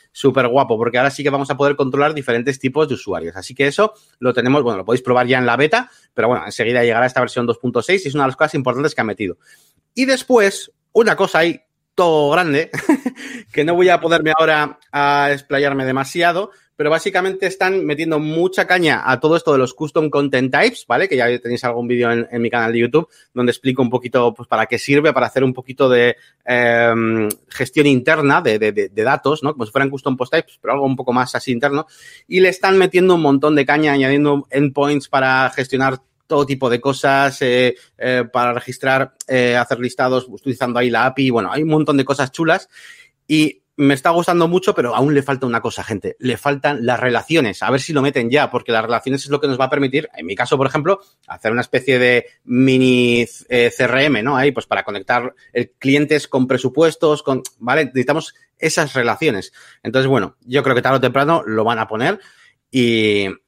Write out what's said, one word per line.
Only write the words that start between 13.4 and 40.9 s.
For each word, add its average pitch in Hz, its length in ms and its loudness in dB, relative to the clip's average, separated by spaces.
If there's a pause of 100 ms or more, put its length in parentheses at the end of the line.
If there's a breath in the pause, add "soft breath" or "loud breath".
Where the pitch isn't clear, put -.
que 151 120 0
no 170 100 0
voy 180 160 4
a 170 100 4
ponerme 160 380 0
ahora 151 400 2 (140)
a 143 400 2
explayarme 139 540 -2
demasiado, 170 680 -2 (240 soft breath)
pero 147 160 0
básicamente 190 560 -2
están 185 360 -2
metiendo 151 360 -2
mucha 165 480 -2
caña 165 360 2
a 127 160 0
todo 156 160 2
esto 165 160 0
de 139 60 4
los 127 160 0
custom 156 380 -2
content 135 420 0
types, 202 340 0
¿vale? 160 220 0
Que 151 60 -2
ya 120 100 2 (140)
tenéis 120 240 -6
algún 120 240 -4
vídeo 120 240 0
en, 117 180 -2
en 120 100 -6
mi 117 120 -2
canal 117 200 0
de 117 60 0
YouTube 120 320 2 (240 soft breath)
donde 123 180 0
explico 131 300 -2
un 120 80 2
poquito, 120 460 0
pues, 120 120 -20
para 110 200 0
qué 117 100 -4
sirve, 147 340 2
para 127 140 2
hacer 131 180 -2
un 127 120 0
poquito 131 340 0
de, 120 280 4 (280 soft breath)
em, 117 800 2 (220)
gestión 143 380 0
interna 147 560 2
de, 107 160 0
de, 107 120 0
de, 101 180 -2
de 107 140 -2
datos, 139 380 0
¿no? 143 120 -4
Como 123 120 -8
si 107 60 -14
fueran 139 180 0
custom 139 260 -4
post 123 160 -6
types, - 300 -4
pero 110 120 -4
algo 139 120 -2
un 135 100 0
poco 123 180 -4
más 123 200 -2
así 131 180 -6
interno. 143 360 -2 (400 loud breath)
Y 180 140 2
le 185 80 6
están 190 280 2
metiendo 185 380 4
un 170 80 0
montón 143 320 4
de 143 100 4
caña, 151 280 2
añadiendo 143 580 2
endpoints 143 580 -2
para 131 400 2
gestionar 131 480 -2 (300)
todo 143 180 2
tipo 135 240 -2
de 120 100 0
cosas, 135 600 0
eh, 123 340 2 (220 loud breath)
eh, 127 340 -2
para 120 220 0
registrar, 131 600 -2 (140)
eh, 123 280 0
hacer 120 240 -2
listados, 127 480 -2
utilizando 120 500 -6
ahí 123 140 0